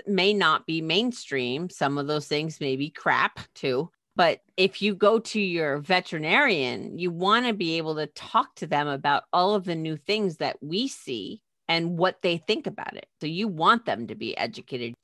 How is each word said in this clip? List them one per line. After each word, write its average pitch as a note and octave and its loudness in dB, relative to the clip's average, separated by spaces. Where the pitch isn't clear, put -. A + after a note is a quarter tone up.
may G3 4
not D#3+ 2
be D#3+ -2
mainstream. D#3+ -2
Some C#3+ -2
of C#3+ -4
those D3+ -2
things D#3 -4
may C3+ -2
be D3 -4
crap C#3+ 0
too. C3+ -2
But E3 4
if F#3+ 2
you G3+ 0
go G#3+ 6
to A3 -4
your E3 0
veterinarian, D#3+ 0
you F3 -2
wanna G#3+ 2
be E3+ -2
able D#3+ -2
to D3+ -4
talk - -2
to F3 -8
them D3 2
about C#3+ 2
all F#3 4
of F#3+ 0
the F3 -2
new D#3 -4
things G3 -2
that C#3+ -2
we F#3+ -2
see C3 -10
and E3+ 0
what F#3 0
they E3+ 0
think A3 -2
about - -10
it. - -16
So D3+ -4
you F3+ -2
want G3+ 4
them A2 -4
to G#2+ -10
be A2 -6
educated A#2 -6